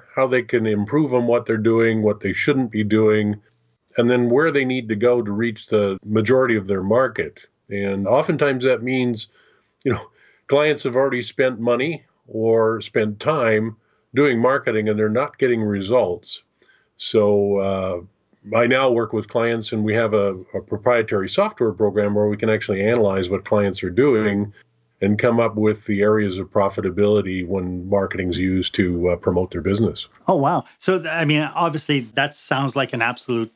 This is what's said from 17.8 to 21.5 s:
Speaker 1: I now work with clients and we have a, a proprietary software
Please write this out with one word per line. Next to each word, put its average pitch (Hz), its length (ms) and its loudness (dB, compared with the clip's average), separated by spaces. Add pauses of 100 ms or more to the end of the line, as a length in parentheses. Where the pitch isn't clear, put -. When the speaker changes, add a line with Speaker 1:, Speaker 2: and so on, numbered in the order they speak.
Speaker 1:
I 120 120 4
now 131 240 2
work 113 200 0
with 107 160 -4
clients 117 440 -2
and 110 100 -2
we 107 120 0
have 113 200 2
a, 101 220 2 (180)
a 95 60 -6
proprietary 107 680 0
software 185 440 0